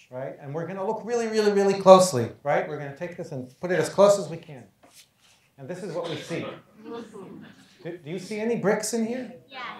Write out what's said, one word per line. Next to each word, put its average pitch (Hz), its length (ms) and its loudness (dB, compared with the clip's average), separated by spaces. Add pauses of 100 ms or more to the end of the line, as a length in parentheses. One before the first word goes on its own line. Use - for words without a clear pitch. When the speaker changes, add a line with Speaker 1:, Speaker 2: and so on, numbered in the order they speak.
Speaker 1:
right? 131 320 -10
And 139 120 -10
we're 165 140 -6
gonna 190 180 -8
look 220 180 -4
really, 233 240 -2
really, 214 240 2
really 196 280 4
closely, 185 500 8 (140)
right? 165 240 0
We're 151 100 -8
gonna 143 200 -10
take 175 200 -12
this 170 140 -12
and 127 280 -12
put 180 120 -4
it 170 80 2
as 156 100 0
close 202 280 6
as 160 120 -8
we 160 80 -10
can. 131 260 -18 (960)
And 139 100 -16
this 180 160 -10
is 175 100 -8
what 170 160 -6
we 151 80 -6
see. - 280 -8 (1400)
Do, 170 140 -12
do 139 120 -16
you 185 100 -8
see 208 200 -8
any 226 180 0
bricks 208 360 0
in 226 120 0
here? 247 280 -6 (160)
Speaker 2:
Yes. 254 140 -14 (160)